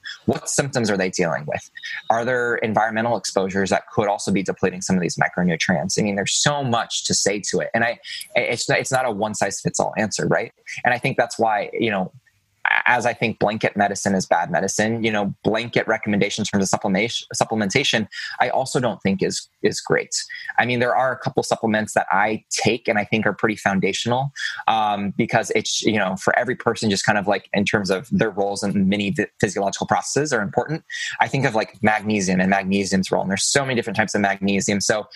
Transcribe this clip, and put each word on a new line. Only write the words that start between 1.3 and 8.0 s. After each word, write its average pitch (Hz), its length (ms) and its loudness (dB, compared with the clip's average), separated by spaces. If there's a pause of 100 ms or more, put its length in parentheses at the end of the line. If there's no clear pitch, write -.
with? - 240 -8 (400)
Are 113 140 2
there 120 320 0
environmental 110 600 0
exposures 95 540 0
that - 220 0
could 104 160 2
also 104 220 0
be 98 120 2
depleting 92 380 -2
some - 140 0
of 180 80 2
these - 140 -2
micronutrients? 87 840 0
I 107 40 2
mean, 104 120 0
there's 98 200 -2
so 147 280 0
much 117 440 -2
to - 80 -2
say 101 260 0 (100)
to 87 100 0
it. 76 140 -4
And 117 100 2
I, 117 140 -2 (360)